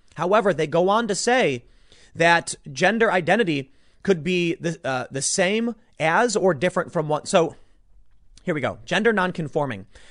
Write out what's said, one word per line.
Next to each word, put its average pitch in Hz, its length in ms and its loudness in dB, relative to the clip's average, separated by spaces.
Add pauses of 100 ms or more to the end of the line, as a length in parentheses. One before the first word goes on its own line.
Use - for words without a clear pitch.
(140)
However, 185 400 2
they 156 120 -2
go 170 220 0
on 220 200 2
to 202 60 -2
say 190 500 0 (500)
that 170 400 2 (160)
gender 196 420 2
identity 170 600 0 (300)
could 175 220 0
be 175 300 0
the, 160 300 -6
uh, 127 260 -4
the 139 120 -6
same 220 520 -2 (240)
as 185 380 2
or 180 180 2
different 175 380 -2
from 156 160 -4
one. 151 180 -2
So 170 300 2 (840)
here 175 120 -2
we 151 60 -2
go. 110 240 -4
Gender 214 280 0
nonconforming 156 760 -4 (240)